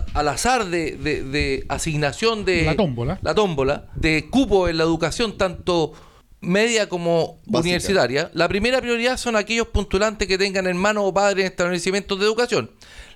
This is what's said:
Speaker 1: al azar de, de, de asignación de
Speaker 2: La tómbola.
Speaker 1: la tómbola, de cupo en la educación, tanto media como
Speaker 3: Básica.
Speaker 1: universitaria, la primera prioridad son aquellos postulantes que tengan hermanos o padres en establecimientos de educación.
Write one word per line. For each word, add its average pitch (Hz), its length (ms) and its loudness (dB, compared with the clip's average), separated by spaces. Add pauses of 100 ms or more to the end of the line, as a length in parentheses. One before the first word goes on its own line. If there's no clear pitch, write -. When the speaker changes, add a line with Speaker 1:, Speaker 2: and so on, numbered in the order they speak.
(140)
Speaker 1:
al 147 140 0
azar 220 380 0
de, 170 300 -2
de, 139 280 -2
de 135 460 -2
asignación 151 760 -2
de 175 200 2
Speaker 2:
La 156 100 2
tómbola. 139 460 -2
Speaker 1:
la 160 140 0
tómbola, 151 600 0
de 160 340 0
cupo 196 400 4
en 165 80 -2
la 160 60 2
educación, 165 540 0
tanto 175 560 -2 (480)
media 208 480 2
como 170 560 0
Speaker 3:
Básica. 214 140 0
Speaker 1:
universitaria, 170 760 0
la 165 140 2
primera 226 340 0
prioridad 240 360 0
son 233 180 -2
aquellos 220 320 0
postulantes 202 600 0
que 185 120 0
tengan 196 260 0
hermanos 202 400 0
o 185 80 0
padres 196 320 2
en 185 60 -4
establecimientos 185 680 -2
de 202 60 2
educación. 214 460 0 (440)